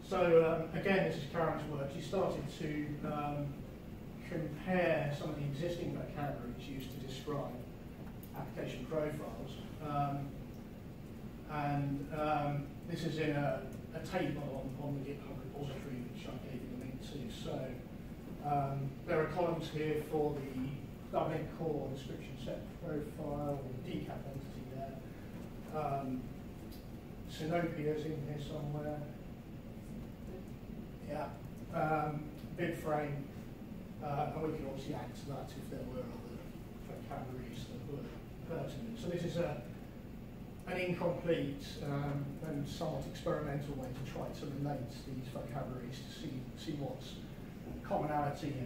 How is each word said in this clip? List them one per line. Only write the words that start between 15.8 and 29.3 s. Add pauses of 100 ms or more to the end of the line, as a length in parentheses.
which
I (160)
gave
you
a
link
to.
So, (800)
um, (160)
there
are
columns
here
for
the
Dublin (100)
core
description
set (260)
profile,
or (140)
the
decap
entity
there.
Um, (1080)
Sinopia's
in
here
somewhere. (2000)